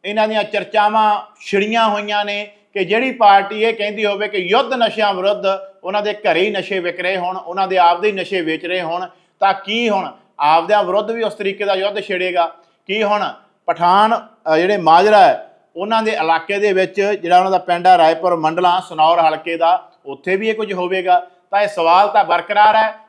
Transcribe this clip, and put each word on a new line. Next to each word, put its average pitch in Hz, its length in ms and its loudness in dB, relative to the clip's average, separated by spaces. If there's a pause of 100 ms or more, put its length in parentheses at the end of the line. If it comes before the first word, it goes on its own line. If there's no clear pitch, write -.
ਇਹਨਾਂ 214 240 0
ਦੀਆਂ 214 160 -2
ਚਰਚਾਵਾਂ 208 760 0 (240)
ਛਿੜੀਆਂ 214 420 0
ਹੋਈਆਂ 208 360 -4
ਨੇ 208 280 -8 (220)
ਕਿ 196 100 -2
ਜਿਹੜੀ 233 280 -2
ਪਾਰਟੀ 208 520 4
ਇਹ 226 100 0
ਕਹਿੰਦੀ 208 320 -6
ਹੋਵੇ 202 220 -4
ਕਿ 208 100 -6
ਯੁੱਧ 233 360 -2
ਨਸ਼ਿਆਂ 214 400 -2
ਵਿਰੁੱਧ, 196 320 -2 (380)
ਉਹਨਾਂ 202 180 -4
ਦੇ 208 100 -4
ਘਰੇ 196 280 0
ਹੀ 214 100 0
ਨਸ਼ੇ 196 280 -6
ਵਿਕ 175 220 -6
ਰਹੇ 185 160 -4
ਹੋਣ, 180 200 -6
ਉਹਨਾਂ 185 320 -6
ਦੇ 185 100 0
ਆਪਦੇ 180 300 4
ਹੀ 208 40 0
ਨਸ਼ੇ 190 280 -6
ਵੇਚ 160 260 -6
ਰਹੇ 180 160 -4
ਹੋਣ, 175 240 -6 (340)
ਤਾਂ 196 140 2
ਕੀ 214 360 -4
ਹੁਣ 185 200 -2 (280)
ਆਪਦਿਆਂ 165 460 2
ਵਿਰੁੱਧ 202 260 -2
ਵੀ 233 120 -4
ਉਸ 214 120 -4
ਤਰੀਕੇ 196 300 -6
ਦਾ 196 100 0
ਯੁੱਧ 196 260 -4
ਛਿੜੇਗਾ? 180 540 -2 (320)
ਕੀ 214 160 -2
ਹੁਣ 202 300 -2 (340)
ਪਠਾਨ, 180 600 2 (280)
ਅ, - 20 4
ਜਿਹੜੇ 185 200 2
ਮਾਜਰਾ 185 420 4
ਹੈ, - 300 4 (280)
ਉਹਨਾਂ 220 260 -4
ਦੇ 220 80 -2
ਇਲਾਕੇ 165 480 -2
ਦੇ 202 140 0
ਵਿੱਚ 185 280 -2
ਜਿਹੜਾ 180 380 2
ਉਹਨਾਂ 190 120 2
ਦਾ 185 80 2
ਪਿੰਡ 175 280 -2
ਹੈ 185 120 8
ਰਾਏਪੁਰ 170 380 2
ਮੰਡਲਾਂ 175 440 0
ਸਨੌਰ 165 380 0
ਹਲਕੇ 160 380 0
ਦਾ, 170 340 0 (160)
ਉੱਥੇ 180 300 -6
ਵੀ 220 120 -4
ਇਹ 214 60 -2
ਕੁਝ 208 180 -8
ਹੋਵੇਗਾ? 180 540 -2 (240)
ਤਾਂ 202 120 0
ਇਹ 202 60 -2
ਸਵਾਲ 185 400 2
ਤਾਂ 208 160 2
ਬਰਕਰਾਰ 202 520 2
ਹੈ 220 140 2 (180)